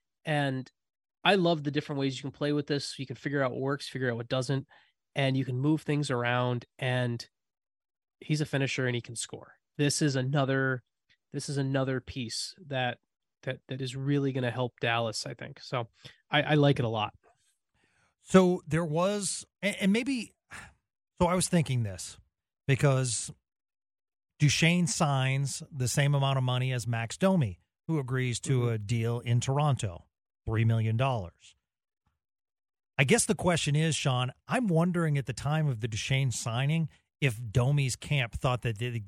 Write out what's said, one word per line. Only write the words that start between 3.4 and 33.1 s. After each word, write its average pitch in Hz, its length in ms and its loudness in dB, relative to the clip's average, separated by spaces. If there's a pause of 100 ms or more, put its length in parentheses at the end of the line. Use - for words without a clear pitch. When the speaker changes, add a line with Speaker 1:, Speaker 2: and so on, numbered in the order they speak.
Speaker 1:
out 127 80 0
what 120 100 -6
works, 139 280 -4
figure 127 220 -2
out 113 60 -2
what 120 120 -8
doesn't, 135 380 -2 (480)
and 135 220 2
you 135 80 0
can 123 140 -4
move 151 240 2
things 147 280 -2
around. 123 540 0 (140)
And 123 480 -2 (920)
he's 151 200 -2
a 147 60 -2
finisher 135 400 0
and 123 80 0
he 117 80 -4
can 117 140 -14
score. - 360 -12 (240)
This 143 240 0
is 143 160 2
another, 135 640 0 (520)
this 147 160 -8
is 139 80 -4
another 135 420 0
piece - 540 -8 (140)
that, 127 300 -4 (440)
that, 127 160 -8 (100)
that 131 140 -8
is 127 120 -6
really 139 380 0
gonna 123 180 0
help 123 300 -4
Dallas, 117 460 0
I 131 80 -12
think. 135 260 -14
So 120 280 -6 (420)
I, 147 120 4
I 151 120 2
like 143 240 6
it 120 80 0
a - 20 -2
lot. 107 240 -2 (1120)
Speaker 2:
So 185 440 4
there 160 180 0
was, 180 600 -2 (180)
and, 196 160 -2
and 196 140 4
maybe, 240 400 -2 (880)
so 175 60 6
I 175 80 2
was 180 140 0
thinking 131 340 2
this 95 360 -10 (480)
because 131 640 2 (1080)
Duchene 165 480 4
signs 135 760 0 (120)
the 127 140 -2
same 143 260 2
amount 135 220 2
of 127 80 0
money 127 280 0
as 120 140 -4
Max 117 300 -4
Domi, 175 420 2 (300)
who 160 100 0
agrees 127 420 -2
to 131 200 0
Speaker 1:
Mm-hmm. 120 80 2
Speaker 2:
a 113 100 -2
deal 117 420 -2
in 120 200 2
Toronto, 135 640 0 (420)
three 113 180 2
million 113 320 2
dollars. 120 600 -4 (1400)
I 139 60 4
guess 220 200 4